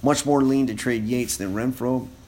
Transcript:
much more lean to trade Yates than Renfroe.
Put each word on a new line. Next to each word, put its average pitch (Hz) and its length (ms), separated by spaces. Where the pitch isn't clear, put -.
much 139 240
more 143 160
lean 135 260
to 113 60
trade 110 320
Yates 120 320
than 95 160
Renfroe. 127 540